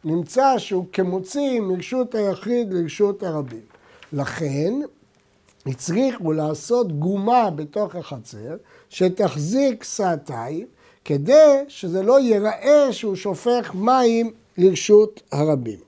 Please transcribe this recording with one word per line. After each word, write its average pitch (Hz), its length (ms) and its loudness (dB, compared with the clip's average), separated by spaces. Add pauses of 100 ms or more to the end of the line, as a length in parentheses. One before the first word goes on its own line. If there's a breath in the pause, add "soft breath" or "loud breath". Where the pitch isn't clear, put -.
נמצא 220 540 0
שהוא 185 360 -4
כמוציא 196 680 -2
מרשות 220 540 -4
היחיד 208 580 -2
לרשות 196 500 -2
הרבים. 139 540 -8 (360 soft breath)
לכן, 143 600 -4 (920)
הצריכו 175 680 -2
לעשות 156 680 -2
גומה 202 500 0
בתוך 156 460 -6
החצר, 123 600 -14 (340 soft breath)
שתחזיק 185 920 0
סעתיים, 151 840 -6 (400 soft breath)
כדי 269 640 6
שזה 190 360 -6
לא 247 160 6
ייראה 247 720 4
שהוא 202 240 -4
שופך 214 600 -2
מים 233 560 2 (260)
לרשות 208 640 4 (100)
הרבים. 139 560 0